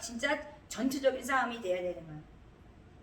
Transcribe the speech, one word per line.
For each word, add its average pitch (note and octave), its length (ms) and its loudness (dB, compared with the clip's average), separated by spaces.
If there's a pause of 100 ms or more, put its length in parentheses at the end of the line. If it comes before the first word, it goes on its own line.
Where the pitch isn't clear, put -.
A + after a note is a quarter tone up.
진짜 C#4 360 0 (320)
전투적인 C4+ 540 2
싸움이 A#3+ 380 2
돼야 F3+ 220 0
되는 F3 240 -4
거예요. D3+ 140 -12 (840)